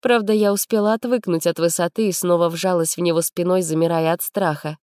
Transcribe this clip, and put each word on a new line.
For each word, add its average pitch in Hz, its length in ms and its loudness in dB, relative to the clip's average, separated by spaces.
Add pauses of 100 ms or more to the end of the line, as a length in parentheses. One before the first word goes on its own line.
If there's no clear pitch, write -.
Правда, 226 320 2
я 208 200 2
успела 208 400 0
отвыкнуть 220 540 -2
от 170 120 0
высоты 170 500 0
и 185 40 -2
снова 175 360 2
вжалась 170 480 -2
в - 40 -6
него 170 220 0
спиной, 180 400 0
замирая 165 500 0
от 175 100 -4
страха. 156 560 -4 (180)